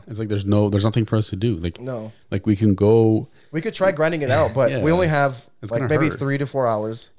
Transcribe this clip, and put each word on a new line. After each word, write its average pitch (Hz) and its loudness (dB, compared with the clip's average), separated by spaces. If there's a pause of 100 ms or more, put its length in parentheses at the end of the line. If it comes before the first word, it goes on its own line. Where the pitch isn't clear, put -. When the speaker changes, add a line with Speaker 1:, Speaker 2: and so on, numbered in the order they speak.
Speaker 1:
It's 104 -12
like 110 -6
there's 101 -4
no, 104 4
there's 101 2
nothing 110 0
for 113 -2
us 107 -2
to - -8
do. 107 -2
Like, 85 -6
Speaker 2:
No. 120 -10 (200)
Speaker 1:
like, 98 -4
we 107 4
can 101 2
go 110 4 (240)
Speaker 2:
We 160 -6
could 220 -8
try 190 2
grinding 160 -2
it 131 -2
out, 135 2
but 135 2
Speaker 1:
<laughs> - -
Yeah. 127 -2
Speaker 2:
we 156 2
only 180 2
have, 143 0 (160)
Speaker 1:
It's 110 -12
Speaker 2:
like, 120 -2
Speaker 1:
gonna 135 -2
Speaker 2:
maybe 151 0
Speaker 1:
hurt. - -6
Speaker 2:
three 139 -4
to 139 -4
four 131 -2
hours. 110 -4